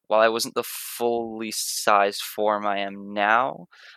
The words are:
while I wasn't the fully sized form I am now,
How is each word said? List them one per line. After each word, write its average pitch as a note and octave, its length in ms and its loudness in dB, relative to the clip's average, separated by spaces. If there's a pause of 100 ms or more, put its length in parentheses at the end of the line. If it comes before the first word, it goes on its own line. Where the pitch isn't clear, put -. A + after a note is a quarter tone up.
while G#2+ 140 4
I A2+ 80 8
wasn't A#2 260 -2
the A#2+ 100 -2
fully A2+ 880 -4
sized - 720 2
form G#2 440 0
I G2+ 120 0
am G2+ 360 -8
now, B2 540 2 (280)